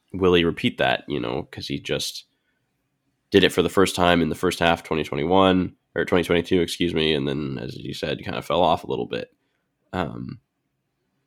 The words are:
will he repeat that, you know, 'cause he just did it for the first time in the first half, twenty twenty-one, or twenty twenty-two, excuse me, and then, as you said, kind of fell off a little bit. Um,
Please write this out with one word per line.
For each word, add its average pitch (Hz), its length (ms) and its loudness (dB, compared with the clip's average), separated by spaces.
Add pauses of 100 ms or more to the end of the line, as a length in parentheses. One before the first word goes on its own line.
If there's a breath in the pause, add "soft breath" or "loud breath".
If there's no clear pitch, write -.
(120)
will 92 220 2
he 85 80 4
repeat 85 360 -2
that, 64 280 0
you 71 140 -4
know, 60 320 -6
'cause - 160 -12
he 71 100 -6
just - 460 -8 (1080)
did 95 140 6
it 87 80 4
for 92 100 2
the 82 60 2
first 92 260 2
time 87 260 4
in 78 100 0
the 78 40 -6
first 87 240 -2
half, 85 240 2
twenty 78 220 -4
twenty-one, 92 720 2 (180)
or 85 100 -2
twenty 87 200 2
twenty-two, 87 360 2
excuse 85 320 -2
me, 78 220 2
and 69 140 -2
then, 69 340 -6
as - 140 -10
you - 180 -12
said, 76 300 -6
kind - 120 -8
of 65 80 -8
fell 85 180 0
off 85 200 2
a - 60 -12
little 62 180 -4
bit. - 260 -10 (600)
Um, 65 480 -8 (880)